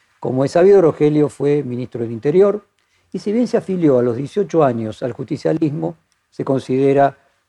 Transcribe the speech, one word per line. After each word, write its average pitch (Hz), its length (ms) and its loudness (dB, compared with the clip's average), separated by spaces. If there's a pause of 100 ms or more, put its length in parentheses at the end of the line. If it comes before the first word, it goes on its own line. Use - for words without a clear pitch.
(200)
Como 127 240 -2
es 139 80 -2
sabido, 190 300 6
Rogelio 151 480 2
fue 143 340 -2
ministro 123 380 -8
del 117 100 -6
Interior, 185 540 0 (480)
y 190 60 -8
si 202 120 -6
bien 233 160 0
se - 80 -2
afilió 165 420 0
a 120 60 2
los 120 140 -2
dieciocho 160 440 -2
años 117 420 -2
al 123 100 -6
justicialismo, 160 840 -4 (340)
se - 140 -10
considera 139 760 0 (320)